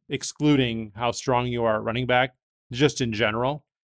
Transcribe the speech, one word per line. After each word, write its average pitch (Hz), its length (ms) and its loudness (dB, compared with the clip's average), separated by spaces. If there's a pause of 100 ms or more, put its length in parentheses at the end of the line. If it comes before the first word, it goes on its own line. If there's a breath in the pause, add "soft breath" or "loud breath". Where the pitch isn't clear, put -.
excluding 127 840 0
how 120 160 -2
strong 123 360 0
you 120 160 -2
are 110 140 2
at 110 60 -6
running 117 220 -4
back, 123 300 2 (360)
just 135 280 2
in 117 140 0
general. 117 500 0 (200)